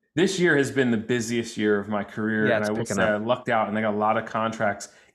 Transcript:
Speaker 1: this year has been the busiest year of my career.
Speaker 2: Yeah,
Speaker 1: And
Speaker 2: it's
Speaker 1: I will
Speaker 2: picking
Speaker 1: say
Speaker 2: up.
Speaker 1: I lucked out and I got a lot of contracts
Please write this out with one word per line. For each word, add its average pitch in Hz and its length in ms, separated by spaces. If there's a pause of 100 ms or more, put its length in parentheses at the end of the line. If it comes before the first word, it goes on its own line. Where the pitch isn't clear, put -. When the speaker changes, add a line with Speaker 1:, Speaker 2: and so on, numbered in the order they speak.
(160)
Speaker 1:
this 190 240
year 175 160
has 135 160
been 123 200
the 113 60
busiest 117 600
year 104 220
of 101 100
my 104 140
career. 107 440
Speaker 2:
Yeah, 113 80
Speaker 1:
And 107 80
Speaker 2:
it's 104 60
Speaker 1:
I - 20
will 107 80
Speaker 2:
picking 113 160
Speaker 1:
say 113 80
Speaker 2:
up. 107 60
Speaker 1:
I 104 80
lucked 120 320
out 110 180
and 104 100
I 107 40
got 110 120
a 104 40
lot 107 200
of 113 80
contracts 110 640 (260)